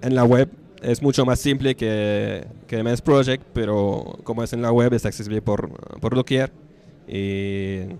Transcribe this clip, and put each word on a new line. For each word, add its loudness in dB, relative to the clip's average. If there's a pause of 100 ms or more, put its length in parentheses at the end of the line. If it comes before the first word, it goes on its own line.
en 0
la 6
web, 6 (320)
es -2
mucho 2
más 2
simple 0
que, -2 (220)
que -6
M 0
S -2
Project, 2 (100)
pero -2
como -4
es -6
en -4
la 2
web, 6
es 0
accesible -4
por, -2 (300)
por -2
doquier 0 (560)
y -6 (180)